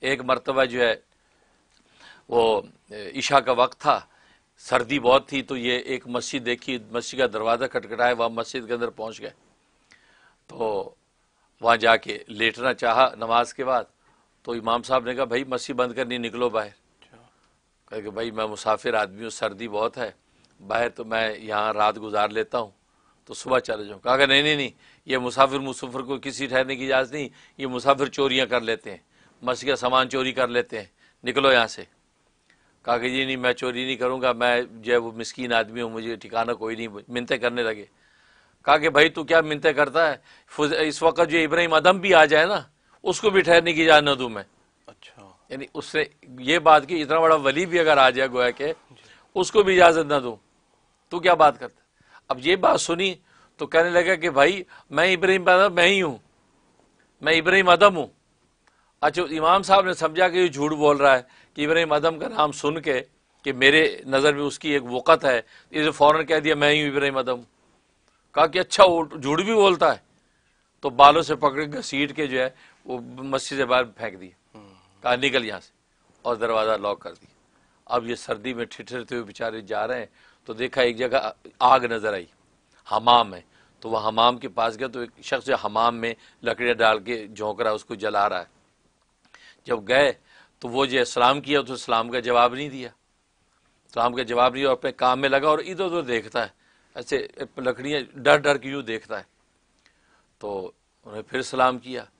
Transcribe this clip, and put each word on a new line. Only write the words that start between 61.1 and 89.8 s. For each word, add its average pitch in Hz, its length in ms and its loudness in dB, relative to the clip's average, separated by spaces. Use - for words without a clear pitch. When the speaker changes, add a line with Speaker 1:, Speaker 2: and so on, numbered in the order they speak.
Speaker 1:
है 123 120 0
कि 147 80 -2
इब्राहिम 160 300 0
आदम 156 240 0
का 151 100 -8
नाम 151 240 0
सुन 151 280 -4
के 143 200 -2
कि 139 100 -4
मेरे 135 540 4
नज़र 139 260 2
में 143 80 -4
उसकी 147 320 -4
एक 139 100 0
वक़्त 127 400 2
है, 127 140 2
इसे 156 180 0
फ़ौरन 151 340 4
कह 156 160 0
दिया, 151 140 2
"मैं 147 180 4
ही 151 80 2
हूँ 147 80 -2
इब्राहिम 139 300 -2
आदम।" 123 260 -4
कहा 156 120 4
कि, 160 120 -2
"अच्छा, 185 260 6
वो 165 320 4
झूठ 147 240 -2
भी 214 140 -2
बोलता 180 380 4
है?" 104 100 -6
तो 143 80 -2
बालों 143 320 8
से 147 140 -4
पकड़ 139 240 0
के 156 80 -4
घसीट 143 440 -6
के 151 140 -4
जो 131 140 -4
है 127 140 -4
वो 127 120 -8
मस्जिद 135 340 -6
से 135 60 0
बाहर 123 200 2
फेंक 107 320 -12
दिया। 92 420 -20
Speaker 2:
हम्म। 98 160 -20
Speaker 1:
कहा, 123 140 0
"निकल 127 280 -2
यहाँ 101 160 -10
से," - 100 -20
और 120 120 -2
दरवाज़ा 110 400 -2
लॉक 101 260 -6
कर 87 80 -14
दिया। - 240 -20
अब 120 220 -4
ये 117 80 -6
सर्दी 117 380 -8
में 117 120 -8
ठिठुरते 120 480 -14
हुए 117 100 -6
बेचारे 110 380 -10
जा 104 220 -6
रहे 123 160 -6
हैं, 104 80 -14
तो 113 60 -10
देखा 127 280 -2
एक 120 140 0
जगह 123 360 -4
आग 127 300 6
नज़र 107 220 -4
आई, 87 140 -10
हमाम 110 460 2
है, 85 100 -18
तो 117 60 -14
वह 113 120 -2
हमाम 113 380 2
के 127 120 -12
पास 113 260 -4
गया, 127 120 -8
तो 123 140 -10
एक 120 80 -12
शख्स 127 220 -6
जो 131 100 0
हमाम 110 380 -2
में 113 200 -6
लकड़ियाँ 117 320 -2
डाल 110 240 4
के 110 280 -8
झोंक 107 320 -8
रहा 110 80 0
है, 107 60 0
उसको 107 220 -10
जला 104 300 -2
रहा 98 120 -2
है। 85 120 -12
जब 113 180 -4